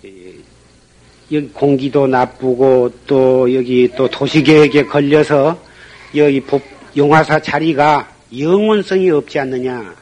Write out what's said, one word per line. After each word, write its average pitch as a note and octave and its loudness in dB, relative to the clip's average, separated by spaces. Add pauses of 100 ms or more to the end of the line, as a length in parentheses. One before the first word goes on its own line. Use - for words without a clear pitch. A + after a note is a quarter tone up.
에, - -20 (1200)
여기 D3+ -4
공기도 C#3 -2
나쁘고 B2+ 0 (160)
또 C3 2
여기 B2 0
또 B2+ -2
도시계획에 D3 2
걸려서 D3 0 (540)
여기 C#3+ 2
법-, C3+ -4 (340)
용화사 D3+ 2
자리가 D3 -2 (280)
영원성이 F#3+ 0
없지 D3 -2
않느냐. B2+ -8